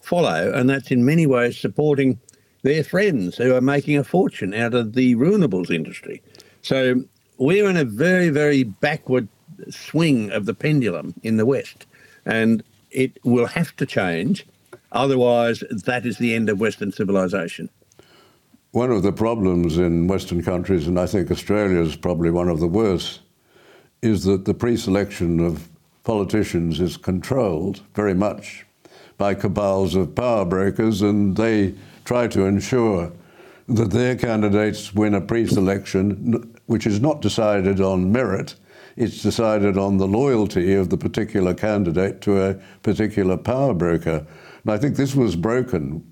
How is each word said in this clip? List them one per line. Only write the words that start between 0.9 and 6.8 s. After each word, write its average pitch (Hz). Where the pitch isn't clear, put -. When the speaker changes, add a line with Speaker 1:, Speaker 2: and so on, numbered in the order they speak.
Speaker 1:
in 123
many 160
ways 120
supporting 135
their 147
friends 156
who 127
are 127
making 143
a 139
fortune 175
out 117
of 113
the 127
renewables 117
industry. 82
So 131